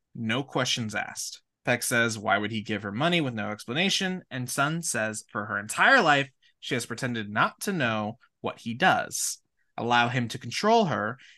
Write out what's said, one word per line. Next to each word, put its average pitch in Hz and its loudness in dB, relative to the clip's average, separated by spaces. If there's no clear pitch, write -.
no 117 -2
questions 117 -2
asked. - -8
Peck 120 2
says, 117 2
"Why 101 2
would 104 -2
he 110 -4
give 107 -4
her 101 -6
money 165 0
with 131 -2
no 104 -4
explanation?" 185 -2
And 127 -6
Sun 156 0
says, 110 -4
for 104 -4
her 104 -4
entire 196 4
life, 143 4
she - -4
has 120 0
pretended 117 -4
not 127 0
to 202 -2
know 113 0
what - -6
he 117 -8
does, 131 0
allow 120 4
him 120 -2
to 120 -8
control 214 2
her, 113 -2